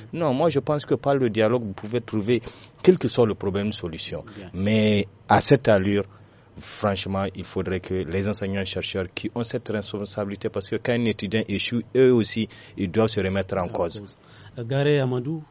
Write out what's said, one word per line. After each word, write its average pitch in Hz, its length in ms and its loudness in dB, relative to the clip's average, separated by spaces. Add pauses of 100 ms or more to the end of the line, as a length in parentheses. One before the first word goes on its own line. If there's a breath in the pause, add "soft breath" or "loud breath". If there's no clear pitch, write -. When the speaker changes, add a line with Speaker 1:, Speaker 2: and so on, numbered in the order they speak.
(120 loud breath)
Speaker 1:
Non, 156 200 0
moi 151 160 4
je 143 120 2
pense 147 260 -2
que - 80 0
par 139 220 2
le 131 120 2
dialogue, 110 360 2
vous 98 80 -6
pouvez 110 280 -6
trouver, 110 400 0 (440 loud breath)
quel 180 140 4
que 120 100 -2
soit 117 180 2
le 101 80 2
problème, 101 320 -2
une 107 60 -2
solution. 80 520 -8 (120 loud breath)
Speaker 2:
Bien. 95 180 -14
Speaker 1:
Mais 104 540 4 (200)
à 107 120 6
cette - 260 4
allure, 101 380 4 (520 soft breath)
franchement, 98 680 -4 (100)
il 95 100 -10
faudrait 92 360 -4
que - 140 -6
les 95 340 -2
enseignants-chercheurs 98 840 -4
qui - 220 -8
ont - 80 -4
cette 117 260 -6
responsabilité, 101 840 -6
parce 101 180 -6
que 110 80 -4
quand 113 160 -2
un 120 120 0
étudiant 107 440 0
échoue, - 340 -2 (140)
eux 127 160 8
aussi, 110 360 2 (280 loud breath)
ils 98 160 -2
doivent 110 160 4
se 107 120 -6
remettre 95 360 -2
en 92 80 0
Speaker 2:
En 87 40 -4
Speaker 1:
cause. 87 300 -4
Speaker 2:
cause. 101 160 -16 (440 soft breath)
Euh, 123 60 -6
Garé 139 360 2
Amadou, 131 500 -2